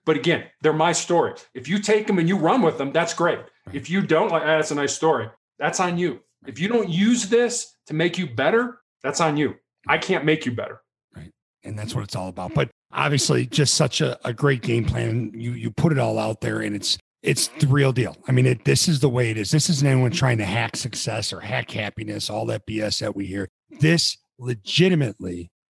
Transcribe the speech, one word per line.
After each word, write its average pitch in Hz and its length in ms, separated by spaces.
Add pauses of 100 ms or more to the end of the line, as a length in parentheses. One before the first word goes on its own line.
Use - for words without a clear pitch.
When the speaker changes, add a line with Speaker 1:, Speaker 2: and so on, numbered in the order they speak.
Speaker 1:
But 156 100
again, 160 300 (160)
they're 156 100
my 160 220
stories. 165 600
If 123 140
you 190 100
take 214 300
them 202 120
and 165 80
you 190 100
run 220 240
with 160 160
them, 139 140
that's 165 220
great. 165 260 (280)
Speaker 2:
Right. - 80
Speaker 1:
If 143 140
you 190 120
don't, 170 300
like, 156 120
"Ah, 156 120
that's 156 160
a 151 40
nice 143 180
story." 131 340 (320)
That's 165 220
on 175 160
you. 165 240 (260)
If 120 100
you 185 120
don't 220 200
use 208 380
this 240 480 (120)
to 156 60
make 170 240
you 180 100
better, 185 520 (240)
that's 143 160
on 156 160
you. 147 200 (320)
I 156 100
can't 160 260
make 156 220
you 123 80
better. - 280 (340)
Speaker 2:
Right. 80 160 (320)
And 104 140
that's 110 160
what 113 120
it's - 100
all 92 140
about. 92 240
But 123 160 (240)
obviously, 139 520
just 131 280
such - 260
a, 139 260
a 131 60
great 131 300
game 117 240
plan. 117 500
You, 117 160
you 117 180
put 160 220
it 139 80
all 110 180
out 110 240
there, 110 200
and 104 140
it's, - 220 (240)
it's - 280 (100)
the 151 80
real 135 240
deal. 113 260 (100)
I 135 40
mean, 127 160
it, 123 180
this 139 220
is 156 120
the 147 100
way 120 200
it 110 80
is. 104 140
This 156 180
isn't 143 180
anyone 127 220
trying 127 300
to 104 60
hack 110 300
success - 560
or 87 100
hack 113 280
happiness, 107 600
all 110 160
that 110 180
B 110 160
S 104 180
that 104 160
we 98 120
hear. 95 200 (320)
This 160 380 (220)
legitimately 123 1120 (180)